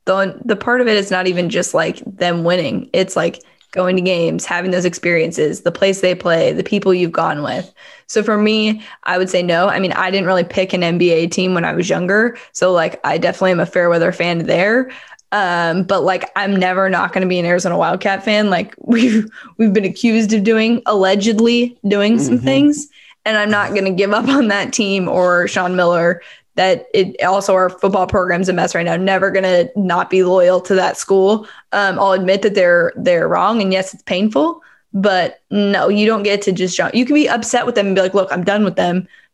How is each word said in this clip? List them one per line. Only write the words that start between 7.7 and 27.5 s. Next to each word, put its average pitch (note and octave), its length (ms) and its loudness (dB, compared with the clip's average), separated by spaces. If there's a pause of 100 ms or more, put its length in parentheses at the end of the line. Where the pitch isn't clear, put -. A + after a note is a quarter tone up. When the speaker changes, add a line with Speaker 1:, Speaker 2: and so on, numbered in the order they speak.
Speaker 1:
So G#3+ 160 -2
for G#3+ 160 0
me, G#3+ 420 0 (240)
I F3+ 140 -2
would F#3 100 0
say F#3 140 0
no. F3 260 2
I - 120 -2
mean, F3+ 120 -2
I F#3 180 -2
didn't F#3+ 160 -2
really F3+ 180 2
pick F#3 280 -4
an F3+ 100 0
N E3+ 140 0
B F3 140 4
A E3 160 2
team F#3 260 -2
when E3+ 120 0
I D#3+ 100 -2
was F3 160 -2
younger. G3 480 0 (140)
So, F#3 200 0
like, E3+ 320 0
I D#3 140 -2
definitely F3 320 0
am F3 100 0
a D3 60 -2
fair F3 240 0
weather E3+ 220 2
fan E3+ 340 -2
there. G#3+ 440 0 (420)
Um, F3 500 0
but, F#3 200 0
like, F3+ 340 -2
I'm G3+ 180 -2
never F#3 340 0
not F3+ 240 -2
gonna F#3 140 -2
be F3+ 120 0
an E3+ 80 -2
Arizona F3 300 0
Wildcat F#3+ 480 -2
fan. G#3+ 260 0
Like, F3+ 260 -4
<laughs> - 40 -20
we've, A3+ 480 2 (300)
we've G#3+ 140 2
been G3 120 2
accused A3 480 0
of G#3 120 2
doing, A3+ 420 2
allegedly A3 920 2 (120)
doing G#3 300 2
some C4 180 0
Speaker 2:
Mm-hmm. A#3+ 80 -2
Speaker 1:
things, C#4+ 440 2 (360)
and A3 120 0
I'm G#3 140 0
not G#3 240 0
gonna F#3+ 180 -2
give G3 200 0
up B3 160 0
on C4+ 200 2
that G3+ 240 -2
team G3 360 -2
or F3+ 400 2
Sean F3+ 280 -2
Miller. F3 460 2 (320)
That F3+ 400 0
it, F#3+ 280 0
also F#3+ 300 0